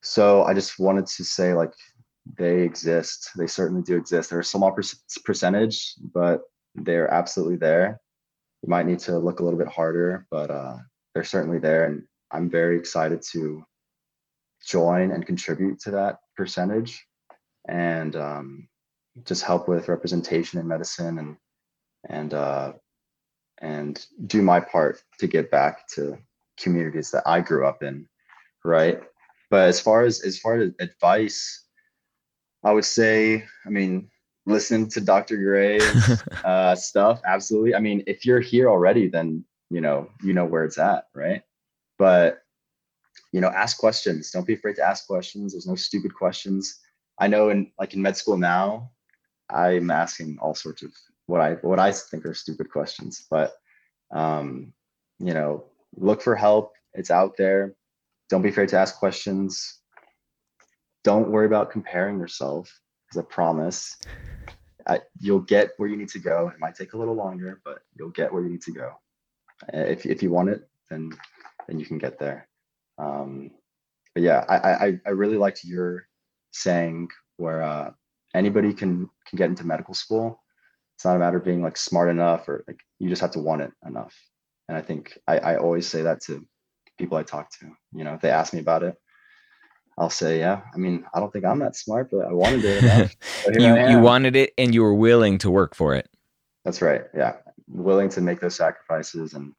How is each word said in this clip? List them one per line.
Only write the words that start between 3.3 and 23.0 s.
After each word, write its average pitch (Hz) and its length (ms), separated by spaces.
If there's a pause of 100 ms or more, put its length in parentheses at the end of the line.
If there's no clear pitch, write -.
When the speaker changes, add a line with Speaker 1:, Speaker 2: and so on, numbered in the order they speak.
Speaker 1:
They 85 80
certainly 90 360
do 87 140
exist. 82 320
They're 85 120
a 82 40
small 95 280
per-, 101 100 (420)
percentage, 104 680 (180)
but 87 300 (320)
they're 85 380
absolutely 90 440
there. 85 440 (600)
You - 80
might 87 160
need 87 140
to 87 180
look 87 220
a 87 40
little 85 140
bit 85 100
harder, 85 600
but, 76 200
uh, 67 260 (380)
they're 85 100
certainly 85 340
there. 80 260
And 76 180 (300)
I'm 85 180
very 85 280
excited 82 440 (100)
to 78 320 (1000)
join 90 440
and 85 160
contribute 90 540
to 107 120
that 101 260 (180)
percentage, 104 680 (640)
and, 82 480
um, 73 520 (560)
just - 180
help 90 260
with 85 200
representation 85 720
in 82 80
medicine, 82 500
and, 76 180 (720)
and, 76 260
uh, 69 380 (880)